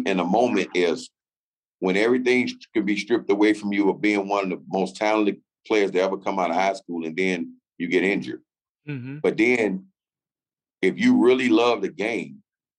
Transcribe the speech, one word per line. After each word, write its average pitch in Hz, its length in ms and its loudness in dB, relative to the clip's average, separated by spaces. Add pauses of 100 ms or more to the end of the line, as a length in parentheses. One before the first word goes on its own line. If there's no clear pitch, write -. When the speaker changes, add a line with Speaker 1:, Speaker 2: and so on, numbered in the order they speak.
Speaker 1:
in 95 140 0
a 90 40 0
moment 104 520 0
is 87 340 0 (720)
when 92 180 0
everything 123 500 2
sh-, 82 60 -8 (200)
could 107 120 -2
be 101 120 0
stripped 98 340 -2
away 104 220 4
from 104 200 -6
you 101 160 2
of 90 120 -2
being 104 260 0
one 101 180 -2
of 92 40 -4 (100)
the 71 80 -20
most 95 300 -2
talented 107 400 0 (280)
players 104 260 2
to 90 100 0
ever 95 160 0
come 95 200 -6
out 90 140 0
of 85 40 -4
high 95 180 0
school, 87 320 -10
and 80 120 -8
then 90 380 -4 (240)
you 87 80 -6
get 85 160 2
injured. - 380 -2 (460)
Speaker 2:
Mm-hmm. 135 320 -10
Speaker 1:
But 175 180 0
then 110 500 0 (960)
if 87 160 0
you 120 260 4
really 127 240 4
love 113 320 4
the 98 80 -2
game 82 540 -6 (360)